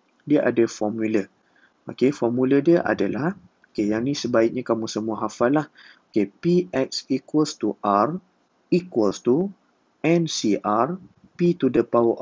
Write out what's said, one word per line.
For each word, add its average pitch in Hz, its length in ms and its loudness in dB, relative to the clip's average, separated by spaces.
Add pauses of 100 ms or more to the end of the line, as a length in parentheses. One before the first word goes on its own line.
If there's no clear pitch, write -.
(240)
dia 147 240 2
ada 120 160 2
formula. 110 640 -2 (640)
Okey, 131 240 0
formula 131 480 0
dia 170 240 4
adalah, 107 480 -2 (400)
okey, 104 160 -2
yang 117 160 -2
ni 143 80 -4
sebaiknya 117 480 0
kamu 110 240 -4
semua 107 320 -6
hafal 120 400 0
lah. 147 80 -4 (480)
Okey, 101 240 0
P - 40 -8 (280)
X 131 400 -4
equals 147 480 -2
to 104 240 -2
R 104 320 2 (560)
equals 175 560 0
to 175 240 0 (560)
N 170 240 4
C 104 320 0
R, 117 320 0 (400)
P 175 240 2
to 135 80 2
the 120 160 2
power 117 380 2